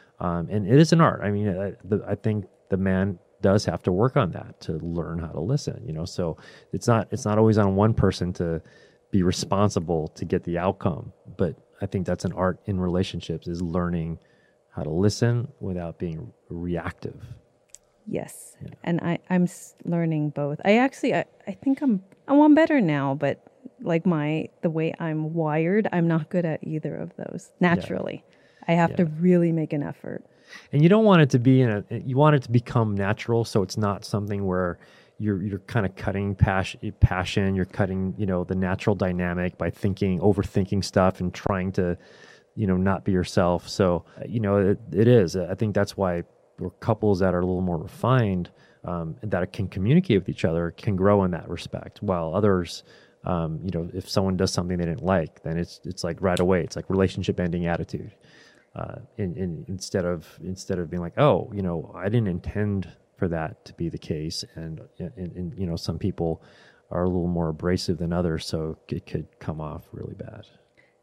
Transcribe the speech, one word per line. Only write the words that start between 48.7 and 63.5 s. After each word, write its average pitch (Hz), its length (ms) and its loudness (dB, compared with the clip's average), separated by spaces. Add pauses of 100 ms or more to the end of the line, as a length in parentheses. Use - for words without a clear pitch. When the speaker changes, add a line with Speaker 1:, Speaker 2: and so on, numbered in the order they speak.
Speaker 1:
um, 85 380 -8
that 92 320 -4
can 95 140 -6
communicate 117 540 2
with - 80 -8
each - 140 -6
other 85 280 0
can - 240 -4
grow 98 280 6
in 90 80 0
that 85 160 -8
respect, - 540 -12
while 87 320 -2
others, 95 500 2 (400)
um, 82 400 -2
you 92 100 -4
know, 85 200 -4
if 92 160 -8
someone 95 260 2
does 92 160 2
something 90 280 -4
they 87 60 -2
didn't 82 180 -4 (120)
like, - 280 -2
then 82 140 -4
it's, 85 280 -6
it's - 180 -10
like 85 180 -4
right 90 180 2
away, 90 240 4
it's - 120 -8
like - 140 -8
relationship 95 500 0
ending 87 280 -2
attitude. 85 440 -6 (640)
Uh, - 200 -10 (220)
in, 92 200 -4
in, 85 300 -6
instead 95 380 -4
of, 87 200 -4 (180)
instead 92 360 -6
of 82 100 -6
being 87 120 -6
like, 85 180 -8
"Oh, 117 340 2
you 101 80 -4
know, 85 320 -4
I 90 120 -8
didn't 107 240 0
intend 98 600 -4 (280)
for 95 100 -2
that 80 380 -6